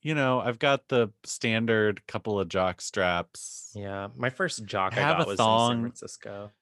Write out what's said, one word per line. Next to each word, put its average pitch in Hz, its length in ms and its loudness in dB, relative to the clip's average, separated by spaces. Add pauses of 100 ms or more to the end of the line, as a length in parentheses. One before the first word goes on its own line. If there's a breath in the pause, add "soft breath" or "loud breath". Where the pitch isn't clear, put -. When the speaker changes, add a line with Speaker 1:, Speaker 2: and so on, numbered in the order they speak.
Speaker 1:
you 156 120 -2
know, 131 260 2
I've 113 180 -2
got 139 300 2
the 117 240 2 (120)
standard 113 800 0
couple 101 340 -2
of 90 80 -2
jock 92 320 0
straps. - 1000 -4
Speaker 2:
Yeah, 98 360 -8
my 127 140 -2
first 160 360 -6
jock 95 300 -2
Speaker 1:
I - 20 -
Speaker 2:
I - 60 2
Speaker 1:
have 160 140 2
Speaker 2:
got - 20 2
Speaker 1:
a 160 60 2
Speaker 2:
was 101 200 2
in 110 120 6
San 117 200 2
Speaker 1:
thong, - 20 -2
Speaker 2:
Francisco. 104 800 -10